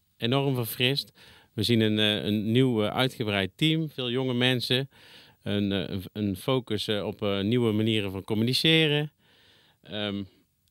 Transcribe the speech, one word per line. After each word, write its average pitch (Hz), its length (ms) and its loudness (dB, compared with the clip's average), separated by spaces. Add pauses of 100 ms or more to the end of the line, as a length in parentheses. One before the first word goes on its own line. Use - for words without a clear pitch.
(180)
enorm 135 380 0
verfrist. 123 560 -2 (420)
We 110 100 -2
zien 113 160 4
een, 107 200 2
eh, 107 260 0
een 104 260 0
nieuw, 120 320 2
eh, 104 120 -2
uitgebreid 104 600 -2
team, 156 340 0
veel 127 200 -6
jonge 127 240 -2
mensen, 127 560 2 (540)
een, 101 280 0
eh, 98 160 0
een, 90 160 -6 (100)
een 101 220 -2
focus, 117 520 -4
eh, 101 180 -2
op, 104 160 -8
eh, 98 180 0
nieuwe 113 320 2
manieren 107 400 0
van 95 120 -8
communiceren. 147 880 2 (720)
Ehm, 101 400 -6 (480)